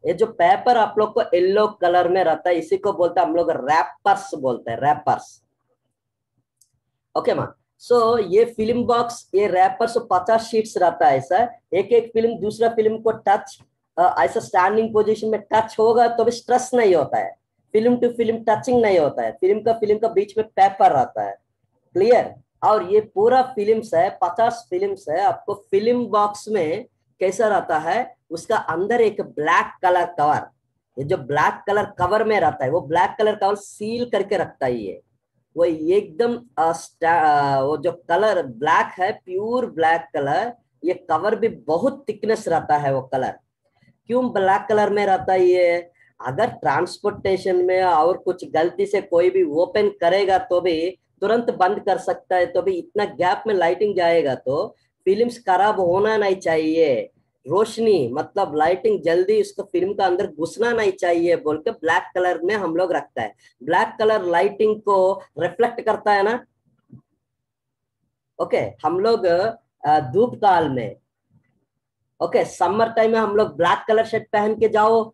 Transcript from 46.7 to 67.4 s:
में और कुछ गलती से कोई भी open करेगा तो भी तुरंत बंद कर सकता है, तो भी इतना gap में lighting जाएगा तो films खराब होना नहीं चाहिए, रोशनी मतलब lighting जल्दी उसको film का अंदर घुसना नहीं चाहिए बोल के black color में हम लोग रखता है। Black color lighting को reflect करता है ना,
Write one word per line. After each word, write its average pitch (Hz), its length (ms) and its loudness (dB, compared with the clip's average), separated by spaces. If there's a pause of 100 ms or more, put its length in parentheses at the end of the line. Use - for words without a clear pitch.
में 185 260 2
और 175 340 2
कुछ 175 340 -6
गलती 170 360 -2
से 196 140 -2
कोई 180 300 2
भी 185 120 2
open 180 460 0
करेगा 190 500 2
तो 180 220 0
भी 170 380 -2 (220)
तुरंत 233 300 0
बंद 196 300 0
कर 185 180 0
सकता - 380 -4
है, 180 100 2
तो 175 160 -2
भी 190 100 -2
इतना 190 320 -4
gap 180 420 -2
में 214 80 0
lighting 180 420 0
जाएगा 170 380 2
तो 147 420 -6 (280)
films 220 340 0
खराब 185 420 2
होना 196 360 2
नहीं 196 200 0
चाहिए, 160 760 0 (380)
रोशनी 202 640 0
मतलब 156 440 -4
lighting 185 460 0
जल्दी 185 380 2
उसको 196 220 -6
film 185 320 -4
का 196 120 0
अंदर 180 200 0
घुसना 165 460 -4
नहीं 208 200 0
चाहिए 170 440 0
बोल 151 220 -4
के - 120 -4
black 170 320 -2 (120)
color 180 280 -2
में 196 120 -2
हम 170 220 -4
लोग 180 160 0
रखता 135 300 -6
है। 107 120 -8 (280)
Black 180 360 -2
color 214 240 2
lighting 202 600 0
को 190 400 2 (160)
reflect 233 420 -2
करता 208 320 -2
है 202 100 2
ना, 240 220 -2 (2000)